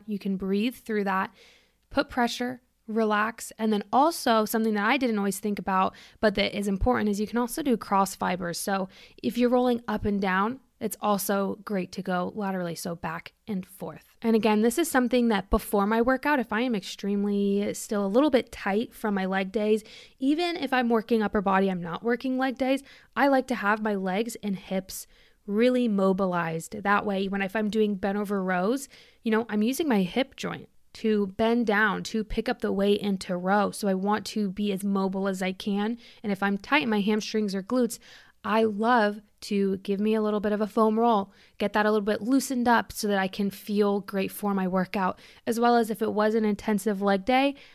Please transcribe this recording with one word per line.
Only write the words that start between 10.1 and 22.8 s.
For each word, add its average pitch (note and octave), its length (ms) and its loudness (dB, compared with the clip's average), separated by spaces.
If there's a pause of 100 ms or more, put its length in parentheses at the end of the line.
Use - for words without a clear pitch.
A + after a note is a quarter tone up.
down, G3 400 2 (200)
it's G#3+ 220 -6
also G3 640 0
great F#3 260 -4
to - 100 -8
go F3+ 340 -2
laterally, F#3+ 380 -4
so F3 220 -8
back E3+ 380 -10 (140)
and F#3 180 -4
forth. D#3+ 400 -14 (160)
And A3+ 140 4
again, G#3+ 260 4
this A#3 180 2
is E4+ 100 0
something B3 380 2
that G3+ 220 0
before G3+ 360 2
my A3+ 160 2
workout, C4 380 2
if A3 140 -4
I G#3+ 80 0
am B3+ 120 0
extremely G3+ 1000 -2
still G3+ 320 -4
a - 20 0
little B3+ 220 4
bit B3 220 0
tight - 420 -4
from G#3+ 200 -4
my F#3+ 120 -2
leg F#3+ 260 -2
days, G#3+ 320 0 (360)
even D#4+ 360 0
if C#4+ 160 -4
I'm B3+ 180 2
working A3+ 320 2
upper G#3 200 0
body, F#3+ 280 2
I'm F3+ 140 -4
not E3 180 -8
working B3 360 -2
leg C4 200 -2
days, C4+ 240 0 (340)